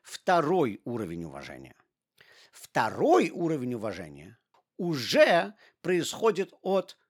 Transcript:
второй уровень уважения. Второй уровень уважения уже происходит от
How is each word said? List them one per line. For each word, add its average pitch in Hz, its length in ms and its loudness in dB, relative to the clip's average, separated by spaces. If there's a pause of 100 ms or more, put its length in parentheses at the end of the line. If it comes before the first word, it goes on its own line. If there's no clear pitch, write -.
второй 160 840 0
уровень 85 420 -6
уважения. 69 500 -16 (720)
Второй 156 800 2
уровень 156 440 -4
уважения 90 640 -10 (420)
уже 175 760 2 (260)
происходит 185 720 -2 (100)
от 185 360 -2 (120)